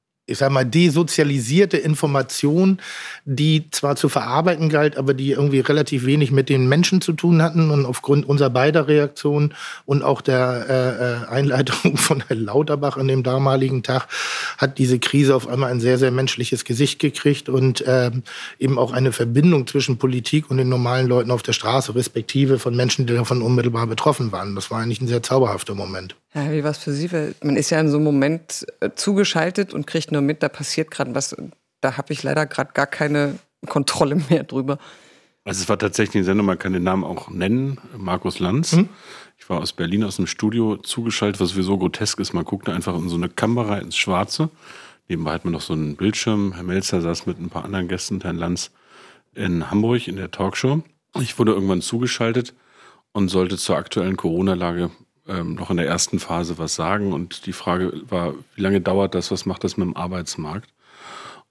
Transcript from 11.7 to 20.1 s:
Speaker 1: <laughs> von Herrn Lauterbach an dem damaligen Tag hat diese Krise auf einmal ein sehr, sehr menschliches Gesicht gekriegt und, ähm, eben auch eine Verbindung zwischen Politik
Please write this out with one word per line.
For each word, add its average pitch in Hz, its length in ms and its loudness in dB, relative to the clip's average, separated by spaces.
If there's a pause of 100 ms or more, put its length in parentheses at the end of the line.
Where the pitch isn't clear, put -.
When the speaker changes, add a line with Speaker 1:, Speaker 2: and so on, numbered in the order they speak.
Speaker 1:
<laughs> - 20 0
von 139 300 2
Herrn 113 160 -2
Lauterbach 143 520 0
an 135 120 0
dem 131 160 2
damaligen 135 580 2
Tag 127 240 -2 (520)
hat 139 200 -2
diese 127 220 4
Krise 139 340 4
auf - 140 0
einmal 127 240 0
ein 123 80 0
sehr, 123 180 4
sehr 127 140 4
menschliches 127 520 -2
Gesicht 131 360 0
gekriegt 143 480 0
und, 131 380 2
ähm, 127 360 2 (380)
eben 131 180 2
auch 120 140 2
eine 127 180 2
Verbindung 131 560 4
zwischen 127 320 0
Politik 131 520 0